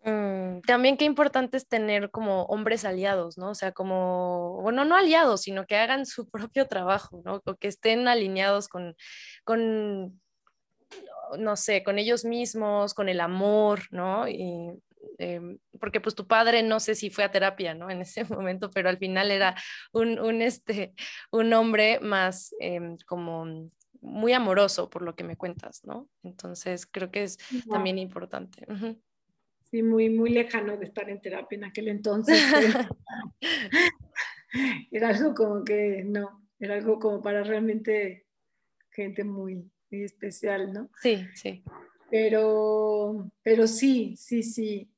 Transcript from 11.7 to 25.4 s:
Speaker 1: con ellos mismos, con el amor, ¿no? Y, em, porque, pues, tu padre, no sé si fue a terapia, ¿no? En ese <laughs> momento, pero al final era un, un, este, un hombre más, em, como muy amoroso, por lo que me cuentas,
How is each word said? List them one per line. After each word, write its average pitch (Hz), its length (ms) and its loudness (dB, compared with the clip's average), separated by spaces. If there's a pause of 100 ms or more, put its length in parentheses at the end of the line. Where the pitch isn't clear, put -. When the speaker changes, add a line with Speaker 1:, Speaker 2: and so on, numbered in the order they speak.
Speaker 1:
con 202 140 0
ellos 226 260 2
mismos, 214 680 0
con 202 140 -2
el 180 120 0
amor, 202 600 4 (100)
¿no? 190 380 -2
Y, 175 440 -8 (460)
em, 175 400 -8 (220)
porque, 214 200 -2
pues, 220 140 -4
tu 190 120 -12
padre, 226 360 6
no 220 180 2
sé 214 140 0
si 214 160 -6
fue 202 140 0
a 196 60 0
terapia, 196 440 0
¿no? 170 160 -12
En 180 120 -6
ese 185 220 -8
<laughs> 190 200 -6
momento, 190 260 -4
pero 185 180 0
al 185 100 0
final 190 320 0
era 190 240 2 (380)
un, 226 260 0
un, 226 240 0
este, 226 520 -4 (360)
un 226 240 4
hombre 226 460 4
más, 190 600 -2
em, 170 360 -6 (100)
como 165 400 -8 (540)
muy 214 320 0
amoroso, 196 580 2
por 170 120 -10
lo 170 120 -8
que 175 100 -12
me 170 120 -10
cuentas, - 480 -10